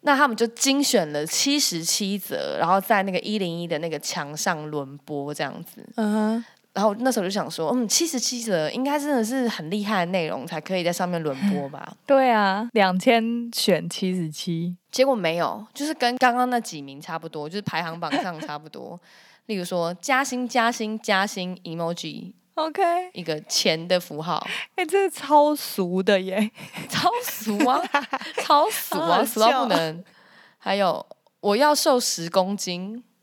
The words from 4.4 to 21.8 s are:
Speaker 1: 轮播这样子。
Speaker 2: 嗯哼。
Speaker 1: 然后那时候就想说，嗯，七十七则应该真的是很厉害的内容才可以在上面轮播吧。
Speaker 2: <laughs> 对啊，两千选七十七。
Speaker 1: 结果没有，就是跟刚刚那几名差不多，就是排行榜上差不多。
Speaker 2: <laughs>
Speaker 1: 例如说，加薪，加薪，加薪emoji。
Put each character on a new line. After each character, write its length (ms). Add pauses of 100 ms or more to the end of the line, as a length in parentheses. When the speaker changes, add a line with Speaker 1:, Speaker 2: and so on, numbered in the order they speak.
Speaker 1:
轮 280
播 360
这 80
样 100 (120)
子。 200 (120)
Speaker 2:
嗯 160
哼。 320 (280)
Speaker 1:
然 120
后 140
那 120
时 80
候 60
就 60
想 200
说， 240
嗯， 140
七 180
十 140
七 220
则 280
应 140
该 140
真 100
的 160
是 240
很 220
厉 120
害 220
的 80
内 160
容 180
才 140
可 160
以 80
在 80
上 160
面 140
轮 120 (160)
播 200
吧。 260
Speaker 2:
<laughs> 80
对 260
啊， 440
两 240
千 560
选 340
七 260
十 160
七。 460 (160)
Speaker 1:
结 120
果 100
没 220
有， 360
就 140
是 80
跟 240
刚 180
刚 140
那 100
几 220
名 180
差 180
不 80
多， 220
就 60
是 80
排 200
行 160
榜 140 (100)
上 200
差 160
不 100
多。 320 (200)
Speaker 2:
<laughs> 260
Speaker 1:
例 80
如 100
说， 300
加 280
薪， 240
加 240
薪， 300
加 260
薪 380
emoji。 720 (220)